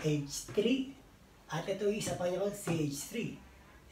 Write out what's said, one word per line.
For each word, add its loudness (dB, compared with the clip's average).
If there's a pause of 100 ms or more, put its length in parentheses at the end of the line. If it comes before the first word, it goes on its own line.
H 0
three. 2 (560)
At -4
ito 0
yung 2
isa -2
pa -2
niya, 2
C -2
H 0
three. -4 (560)